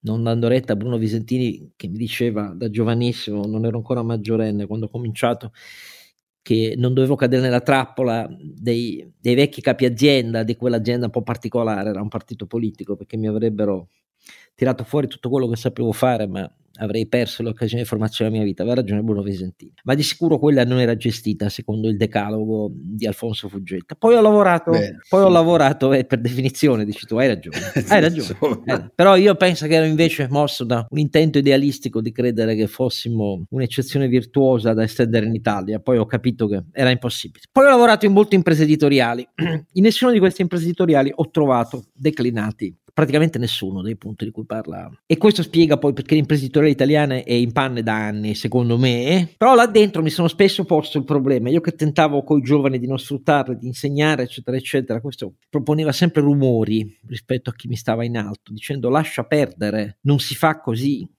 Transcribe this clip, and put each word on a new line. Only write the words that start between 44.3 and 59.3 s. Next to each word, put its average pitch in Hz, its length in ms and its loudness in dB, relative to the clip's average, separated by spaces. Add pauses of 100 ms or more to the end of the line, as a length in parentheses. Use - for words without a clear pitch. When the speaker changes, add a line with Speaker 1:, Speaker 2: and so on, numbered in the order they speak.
Speaker 1:
cui 110 120 -12
parla. 95 480 -12 (140)
E 165 120 0
questo 208 260 4
spiega 156 340 4
poi 143 160 0
perché 139 220 0
l'impresa 151 260 2
editoriale 147 320 2
italiana 139 440 2
è 120 160 -4
in 120 180 0
panne 127 320 -2
da 113 100 0
anni, 107 400 -4
secondo 120 460 0
me. 131 580 0
Però 247 160 6
là 240 140 6
dentro 208 340 4
mi 156 80 0
sono 170 180 0
spesso 196 380 2
posto 156 320 0
il 135 60 -2
problema. 131 480 0
Io 165 100 2
che 170 140 -4
tentavo 147 480 0
coi 147 180 2
giovani 131 380 0
di 123 80 -6
non 131 100 -4
sfruttarli, 135 580 -2
di 120 120 -12
insegnare, 143 560 -2
eccetera, 123 340 -8
eccetera, 123 420 -4
questo 117 360 -12 (120)
proponeva 151 440 -2
sempre 160 320 2
rumori 113 840 0
rispetto 123 460 -8
a - 20 -16
chi - 140 -16
mi 120 80 -6
stava 113 280 -4
in 120 140 -4
alto, 104 340 -10
dicendo: 123 380 -6
"Lascia 151 360 -2
perdere, 107 760 -4